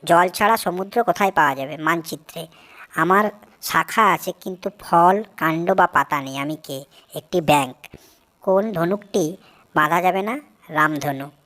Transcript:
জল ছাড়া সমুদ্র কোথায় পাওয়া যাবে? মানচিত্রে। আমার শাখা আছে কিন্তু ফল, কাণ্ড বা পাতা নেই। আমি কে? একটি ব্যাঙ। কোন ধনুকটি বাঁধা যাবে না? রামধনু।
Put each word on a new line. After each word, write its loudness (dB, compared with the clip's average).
জল 4
ছাড়া 0
সমুদ্র -4
কোথায় 0
পাওয়া 2
যাবে? -10
মানচিত্রে। -6
আমার 2
শাখা 0
আছে -2
কিন্তু -8
ফল, 4
কাণ্ড -2
বা 4
পাতা 0
নেই। -10
আমি -6
কে? -12
একটি -4
ব্যাঙ। 2
কোন 0
ধনুকটি -2
বাঁধা 2
যাবে 0
না? -6
রামধনু। -2